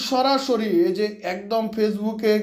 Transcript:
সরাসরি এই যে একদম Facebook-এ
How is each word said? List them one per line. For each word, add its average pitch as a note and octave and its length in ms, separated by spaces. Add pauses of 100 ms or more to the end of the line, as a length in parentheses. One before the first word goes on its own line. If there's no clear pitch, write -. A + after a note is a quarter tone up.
(100)
সরাসরি C4 600 (160)
এই F#3 120
যে G#3 80 (280)
একদম G#3 280 (140)
Facebook-এ G#3+ 680